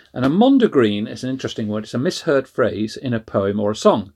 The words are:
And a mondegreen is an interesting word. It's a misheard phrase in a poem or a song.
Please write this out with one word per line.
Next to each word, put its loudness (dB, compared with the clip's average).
And -4
a 2
mondegreen 4
is -12
an -4
interesting -6
word. -4
It's -18
a -2
misheard -2
phrase -2
in -6
a -2
poem -2
or 0
a -4
song. 0